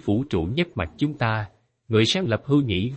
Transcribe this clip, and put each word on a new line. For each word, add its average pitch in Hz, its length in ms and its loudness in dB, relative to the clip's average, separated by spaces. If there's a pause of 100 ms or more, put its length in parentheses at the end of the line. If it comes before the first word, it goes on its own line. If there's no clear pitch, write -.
vũ 110 240 2
trụ 85 140 0
nhất 143 320 -2
mạch 87 220 -4
chúng 147 200 -2
ta." 110 280 -2 (420)
Người 113 180 4
sáng - 220 0
lập 110 180 0
hư 143 160 4
nhĩ 107 360 0